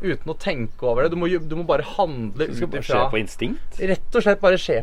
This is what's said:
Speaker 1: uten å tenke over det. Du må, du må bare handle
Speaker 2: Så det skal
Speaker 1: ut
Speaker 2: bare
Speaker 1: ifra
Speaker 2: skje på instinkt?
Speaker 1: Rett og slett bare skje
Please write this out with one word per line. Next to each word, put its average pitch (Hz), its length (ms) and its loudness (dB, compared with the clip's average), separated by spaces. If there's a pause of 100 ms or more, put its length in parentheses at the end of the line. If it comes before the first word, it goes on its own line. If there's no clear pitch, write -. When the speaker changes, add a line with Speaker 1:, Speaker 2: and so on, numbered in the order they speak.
Speaker 1:
uten 160 320 -2
å - 60 -6
tenke 127 500 -2
over 123 160 4
det. 170 80 2
Du 175 80 -2
må, 170 80 2
du 160 300 -2
må 170 100 -4
bare 147 160 2
handle 135 640 -2
Speaker 2:
Så - 80 -4
det - 20 -4
skal 160 140 -2
Speaker 1:
ut 143 80 -4
Speaker 2:
bare 127 80 -6
Speaker 1:
ifra 123 160 4
Speaker 2:
skje 131 100 2
på 110 80 2
instinkt? - 600 -2
Speaker 1:
Rett 190 400 2
og - 20 2
slett 202 160 4
bare 185 220 4
skje 170 200 0